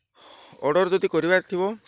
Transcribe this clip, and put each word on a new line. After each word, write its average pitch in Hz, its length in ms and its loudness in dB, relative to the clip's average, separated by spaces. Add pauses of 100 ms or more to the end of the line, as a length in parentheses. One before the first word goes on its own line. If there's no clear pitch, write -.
(600)
ଅର୍ଡ଼ର 175 320 0
ଯଦି 185 160 0
କରିବାର 170 400 0
ଥିବ, 185 140 -4 (260)